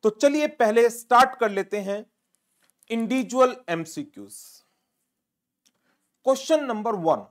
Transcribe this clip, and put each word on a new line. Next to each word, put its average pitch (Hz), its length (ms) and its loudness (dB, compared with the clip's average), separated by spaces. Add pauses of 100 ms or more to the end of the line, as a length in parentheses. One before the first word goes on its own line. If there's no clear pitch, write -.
तो 220 60 4 (100)
चलिए 294 260 2 (160)
पहले 233 280 4
स्टार्ट 247 500 2
कर 226 100 0
लेते 196 300 -6 (100)
हैं 208 140 -8 (840)
इंडिविजुअल 233 640 0 (140)
एमसीक्यूज़। 147 680 -10 (1900)
Question 269 420 0
number 220 240 -4 (140)
one 151 240 0